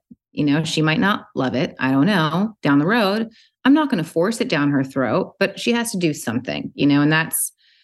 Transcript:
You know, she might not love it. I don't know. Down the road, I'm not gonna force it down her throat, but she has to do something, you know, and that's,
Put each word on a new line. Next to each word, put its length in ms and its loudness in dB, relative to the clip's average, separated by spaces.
You 140 -4
know, 180 2
she 200 -2
might 160 0
not 340 0
love 220 -2
it. 240 -2
I 120 -2
don't 140 4
know. 560 0
Down 160 2
the 80 2
road, 420 0
I'm 80 6
not 160 2
gonna 140 -2
force 360 -2
it 100 -2
down 200 2
her 140 2
throat, 560 -2
but 200 -2
she 140 0
has 200 -2
to 40 -4
do 160 0
something, 600 -6
you 100 0
know, 160 4
and 100 2
that's, 400 -2